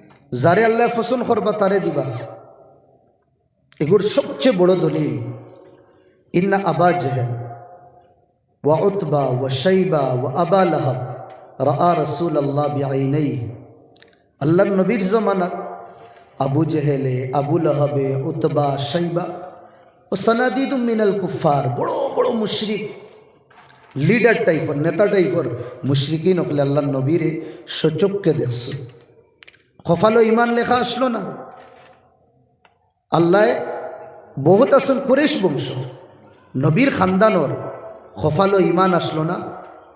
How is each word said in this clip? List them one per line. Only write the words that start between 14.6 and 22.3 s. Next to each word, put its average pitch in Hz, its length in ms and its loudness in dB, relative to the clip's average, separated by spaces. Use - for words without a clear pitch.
নবীর 190 380 0
জমানাত 196 440 0
আবু 139 260 0
জেহেলে, 131 680 -2
আবু 147 240 0
লাহাবে, 139 580 0
উতবা, 143 640 -2
শাইবা 170 480 -4
ও 202 40 -2
সানাদিদুম 254 640 0
মিনাল 220 400 0
কুফার, 143 500 0
বড় 127 220 -2
বড় - 140 2
মুশরিক, 214 640 -4